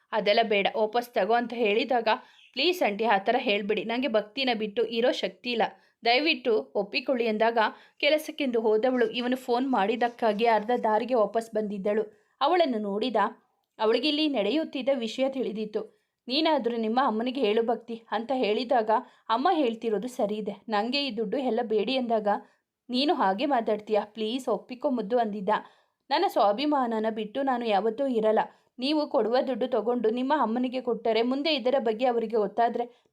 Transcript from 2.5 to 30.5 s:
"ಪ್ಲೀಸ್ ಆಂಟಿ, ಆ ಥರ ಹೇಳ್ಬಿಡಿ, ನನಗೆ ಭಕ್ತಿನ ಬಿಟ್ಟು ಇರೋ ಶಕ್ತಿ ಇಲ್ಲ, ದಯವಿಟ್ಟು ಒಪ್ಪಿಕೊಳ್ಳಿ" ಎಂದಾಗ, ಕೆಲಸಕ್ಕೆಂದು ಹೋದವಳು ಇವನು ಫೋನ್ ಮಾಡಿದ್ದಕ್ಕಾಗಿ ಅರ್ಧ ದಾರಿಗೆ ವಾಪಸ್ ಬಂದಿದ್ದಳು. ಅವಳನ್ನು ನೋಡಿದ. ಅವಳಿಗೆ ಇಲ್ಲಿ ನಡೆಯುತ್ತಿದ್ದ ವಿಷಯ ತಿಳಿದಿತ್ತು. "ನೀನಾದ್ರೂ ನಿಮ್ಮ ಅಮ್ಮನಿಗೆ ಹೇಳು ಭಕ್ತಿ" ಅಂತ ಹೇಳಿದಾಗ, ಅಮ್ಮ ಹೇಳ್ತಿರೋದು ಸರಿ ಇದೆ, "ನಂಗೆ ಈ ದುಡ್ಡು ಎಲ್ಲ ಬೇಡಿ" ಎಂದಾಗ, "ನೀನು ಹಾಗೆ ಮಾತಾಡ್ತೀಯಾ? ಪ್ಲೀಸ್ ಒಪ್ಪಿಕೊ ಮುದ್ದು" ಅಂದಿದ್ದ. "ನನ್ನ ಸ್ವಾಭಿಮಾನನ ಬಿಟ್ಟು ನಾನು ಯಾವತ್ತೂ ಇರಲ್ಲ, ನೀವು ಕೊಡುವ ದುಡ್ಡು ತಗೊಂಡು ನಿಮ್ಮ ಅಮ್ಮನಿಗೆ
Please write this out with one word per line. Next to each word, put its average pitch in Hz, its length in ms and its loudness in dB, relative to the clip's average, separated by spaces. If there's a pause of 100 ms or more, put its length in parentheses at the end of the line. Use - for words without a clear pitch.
"ಪ್ಲೀಸ್ 349 320 0
ಆಂಟಿ, 214 220 0
ಆ 220 140 4
ಥರ 226 200 0
ಹೇಳ್ಬಿಡಿ, 208 460 -2
ನನಗೆ 240 240 -2
ಭಕ್ತಿನ 226 460 -2
ಬಿಟ್ಟು 214 340 -4
ಇರೋ 233 240 0
ಶಕ್ತಿ - 380 -6
ಇಲ್ಲ, 226 140 0 (380)
ದಯವಿಟ್ಟು 254 500 2 (220)
ಒಪ್ಪಿಕೊಳ್ಳಿ" 240 500 -2
ಎಂದಾಗ, 220 340 2 (400)
ಕೆಲಸಕ್ಕೆಂದು 294 600 0
ಹೋದವಳು 226 500 2
ಇವನು 247 260 -2
ಫೋನ್ 254 340 -2
ಮಾಡಿದ್ದಕ್ಕಾಗಿ 233 760 0
ಅರ್ಧ 220 260 2 (100)
ದಾರಿಗೆ 220 320 0
ವಾಪಸ್ 226 400 0
ಬಂದಿದ್ದಳು. 208 500 -2 (360)
ಅವಳನ್ನು 294 380 2
ನೋಡಿದ. 214 400 -2 (600)
ಅವಳಿಗೆ 240 300 2
ಇಲ್ಲಿ 302 200 0
ನಡೆಯುತ್ತಿದ್ದ 269 720 -2
ವಿಷಯ 226 300 -2
ತಿಳಿದಿತ್ತು. 220 520 -4 (480)
"ನೀನಾದ್ರೂ 269 480 2
ನಿಮ್ಮ 226 300 0
ಅಮ್ಮನಿಗೆ 240 340 -2
ಹೇಳು 220 220 2
ಭಕ್ತಿ" 226 340 -4 (140)
ಅಂತ 233 240 -4
ಹೇಳಿದಾಗ, 226 560 0 (380)
ಅಮ್ಮ 233 240 2
ಹೇಳ್ತಿರೋದು 226 560 0
ಸರಿ 214 280 -2
ಇದೆ, 202 180 -6 (140)
"ನಂಗೆ 233 360 0
ಈ 269 60 -4
ದುಡ್ಡು 220 280 -4
ಎಲ್ಲ 240 240 0
ಬೇಡಿ" 214 320 0
ಎಂದಾಗ, 226 340 0 (600)
"ನೀನು 269 260 0
ಹಾಗೆ 214 320 0
ಮಾತಾಡ್ತೀಯಾ? 214 580 0
ಪ್ಲೀಸ್ 233 440 -6
ಒಪ್ಪಿಕೊ 254 420 -4
ಮುದ್ದು" 233 280 -2
ಅಂದಿದ್ದ. 208 320 -2 (600)
"ನನ್ನ 320 180 2
ಸ್ವಾಭಿಮಾನನ 233 800 2
ಬಿಟ್ಟು 220 320 -6
ನಾನು 254 240 0
ಯಾವತ್ತೂ 220 400 0
ಇರಲ್ಲ, 220 340 2 (380)
ನೀವು 294 300 0
ಕೊಡುವ 240 320 2
ದುಡ್ಡು 247 280 -2
ತಗೊಂಡು 233 420 0
ನಿಮ್ಮ 254 300 0
ಅಮ್ಮನಿಗೆ 254 400 0